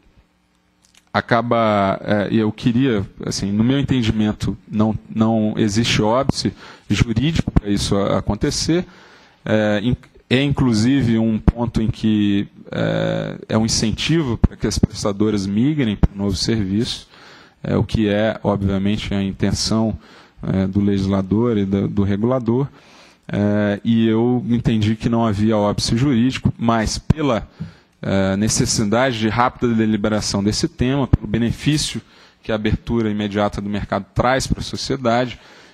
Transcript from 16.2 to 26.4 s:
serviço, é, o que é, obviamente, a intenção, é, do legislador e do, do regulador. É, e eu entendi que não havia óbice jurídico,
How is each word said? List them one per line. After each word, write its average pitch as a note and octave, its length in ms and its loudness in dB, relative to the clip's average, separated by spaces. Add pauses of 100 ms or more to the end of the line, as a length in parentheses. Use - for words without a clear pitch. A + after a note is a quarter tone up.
serviço, A2 720 -2 (560)
é, G2 120 -2
o G2+ 60 2
que G#2+ 260 0
é, G#2+ 360 0
obviamente, G2 680 -2
a G2+ 80 -2
intenção, G2+ 800 -2 (420)
é, F#2+ 280 0
do F#2+ 120 0
legislador G2+ 800 0
e G2+ 60 2
do, G2 240 0
do G#2 160 0
regulador. A#2 640 0 (580)
É, G#2 560 0
e A2+ 240 4
eu A#2+ 420 2
entendi A2+ 460 2
que A2 140 -4
não A#2 180 2
havia G#2+ 300 2
óbice G#2 400 0
jurídico, B2+ 600 2